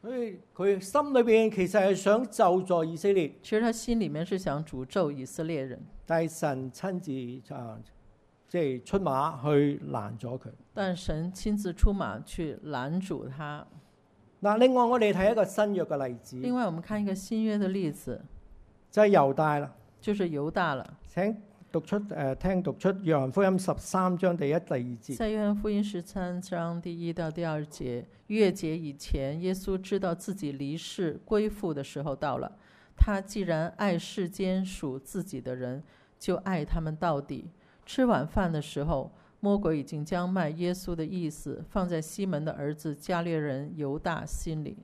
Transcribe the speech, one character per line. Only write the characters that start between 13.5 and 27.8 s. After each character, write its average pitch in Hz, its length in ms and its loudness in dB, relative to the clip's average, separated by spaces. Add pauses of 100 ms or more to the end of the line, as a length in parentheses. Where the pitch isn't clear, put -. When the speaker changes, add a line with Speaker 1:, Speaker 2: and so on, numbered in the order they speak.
Speaker 1:
嗱， 208 160 4
另 254 160 8
外 247 80 6
我 240 160 4
哋 208 120 6
睇 190 200 4
一 - 20 2
個 214 100 4
新 208 300 2
約 170 120 0
嘅 143 220 -2
例 123 140 -6
子。 - 160 -14
Speaker 2:
另 247 160 -2
外 247 140 0
我 - 20 0
们 165 100 -4
看 208 220 -4
一 208 40 0
个 196 100 0
新 220 280 -4
约 214 140 2
的 196 120 2
例 190 220 0
子。 - 300 -10 (720)
Speaker 1:
就 208 100 6
係 208 80 10
猶 143 240 8
大 151 240 2
啦。 147 160 -4 (260)
Speaker 2:
就 208 140 -2
是 190 160 0
犹 151 220 -2
大 165 240 0
了。 131 220 -10 (100)
Speaker 1:
請 208 280 0 (360)
讀 165 80 0
出， 202 200 -2 (120)
呃， 135 240 -2
聽 185 260 0
讀 151 120 -2
出 196 280 0
約 156 160 4
翰 131 140 0
福 196 120 2
音 190 140 4
十 180 220 0
三 185 360 0
章 175 220 2
第 143 120 0
一、 - 20 2
第 165 220 0
二 127 60 0
節。 123 380 -8
Speaker 2:
在 220 120 -2
约 214 100 0
翰 208 160 2
福 208 120 -4
音 202 160 0
十 202 160 -4
三 180 400 -6
章 170 400 -4
第 170 220 -8
一 170 100 -4
到 165 200 -4
第 170 120 -4
二 156 220 -2
节， 123 400 -8 (220)